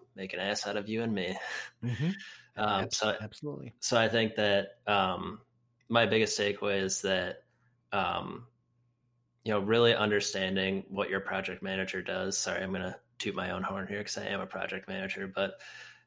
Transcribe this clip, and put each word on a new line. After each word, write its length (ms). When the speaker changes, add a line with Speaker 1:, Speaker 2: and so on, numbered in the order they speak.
Speaker 1:
make 200
an 60
ass 260
out 100
of 120
you 140
and 120
me. 220
Speaker 2:
Mm-hmm. 300
Speaker 1:
<laughs> 60
Um, 260
Speaker 2:
Abs-, 160
Speaker 1:
so 220
Speaker 2:
absolutely. 580
Speaker 1:
so 180
I 120
think 260
that, 380
um, 540
my 180
biggest 320
takeaway 440
is 200
that, 420
um, 540
you 80
know, 80
really 340
understanding 920
what 200
your 120
project 420
manager 400
does. 340
Sorry, 260
I'm 100
gonna 240
toot 180
my 160
own 100
horn 240
here 160
'cause 160
I 80
am 140
a 60
project 420
manager, 380
but 340